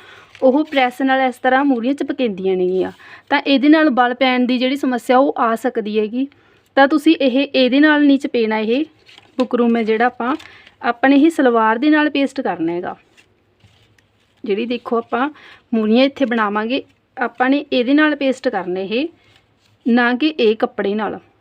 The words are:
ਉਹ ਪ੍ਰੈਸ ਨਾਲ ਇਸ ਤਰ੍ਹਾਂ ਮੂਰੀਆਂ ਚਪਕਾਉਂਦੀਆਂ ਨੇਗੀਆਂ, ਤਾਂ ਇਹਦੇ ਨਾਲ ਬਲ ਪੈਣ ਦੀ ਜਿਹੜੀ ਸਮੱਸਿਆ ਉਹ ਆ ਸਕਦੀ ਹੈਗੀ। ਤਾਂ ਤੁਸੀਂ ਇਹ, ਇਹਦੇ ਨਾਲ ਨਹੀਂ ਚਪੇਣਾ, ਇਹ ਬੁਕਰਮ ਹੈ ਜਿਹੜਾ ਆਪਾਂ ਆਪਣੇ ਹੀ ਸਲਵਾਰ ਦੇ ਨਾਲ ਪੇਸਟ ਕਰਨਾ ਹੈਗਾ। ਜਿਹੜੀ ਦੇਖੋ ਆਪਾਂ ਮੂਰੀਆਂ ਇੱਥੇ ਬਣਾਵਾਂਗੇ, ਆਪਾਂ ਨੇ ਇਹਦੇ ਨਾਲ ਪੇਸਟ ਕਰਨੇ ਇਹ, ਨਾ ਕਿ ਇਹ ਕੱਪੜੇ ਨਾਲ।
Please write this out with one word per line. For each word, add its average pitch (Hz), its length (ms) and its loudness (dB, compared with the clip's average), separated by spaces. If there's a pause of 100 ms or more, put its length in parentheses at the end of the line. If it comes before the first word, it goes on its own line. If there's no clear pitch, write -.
(420)
ਉਹ 269 220 2
ਪ੍ਰੈਸ 262 380 -2
ਨਾਲ 269 200 0
ਇਸ 254 140 -2
ਤਰ੍ਹਾਂ 262 300 0
ਮੂਰੀਆਂ 254 280 0
ਚਪਕਾਉਂਦੀਆਂ 220 640 -4
ਨੇਗੀਆਂ, 185 340 -2 (380)
ਤਾਂ 285 180 -2
ਇਹਦੇ 277 220 2
ਨਾਲ 311 200 4
ਬਲ 247 240 0
ਪੈਣ 254 320 0
ਦੀ 247 120 0
ਜਿਹੜੀ 254 180 -2
ਸਮੱਸਿਆ 254 420 0
ਉਹ 277 200 2
ਆ 233 180 0
ਸਕਦੀ 214 440 -4
ਹੈਗੀ। 240 280 -4 (500)
ਤਾਂ 269 100 6
ਤੁਸੀਂ 320 340 2
ਇਹ, 269 180 2
ਇਹਦੇ 262 400 0
ਨਾਲ 294 260 4
ਨਹੀਂ 277 140 4
ਚਪੇਣਾ, 226 400 -2
ਇਹ 233 260 -2 (520)
ਬੁਕਰਮ 240 400 0
ਹੈ 233 60 0
ਜਿਹੜਾ 220 220 0
ਆਪਾਂ 247 300 -4 (460)
ਆਪਣੇ 269 340 2
ਹੀ 294 140 6
ਸਲਵਾਰ 233 480 2
ਦੇ 294 120 0
ਨਾਲ 302 200 2
ਪੇਸਟ 277 320 -4
ਕਰਨਾ 175 320 -4
ਹੈਗਾ। 180 220 -8 (1500)
ਜਿਹੜੀ 214 220 -4
ਦੇਖੋ 233 320 -6
ਆਪਾਂ 247 320 -4 (440)
ਮੂਰੀਆਂ 220 320 2
ਇੱਥੇ 277 200 -2
ਬਣਾਵਾਂਗੇ, 220 580 -2 (340)
ਆਪਾਂ 247 320 -2
ਨੇ 285 220 0
ਇਹਦੇ 254 220 0
ਨਾਲ 302 220 2
ਪੇਸਟ 269 340 -2
ਕਰਨੇ 185 340 -6
ਇਹ, 233 240 -4 (800)
ਨਾ 240 280 2
ਕਿ 294 260 -2
ਇਹ 220 160 2
ਕੱਪੜੇ 208 380 -4
ਨਾਲ। 208 260 -6 (220)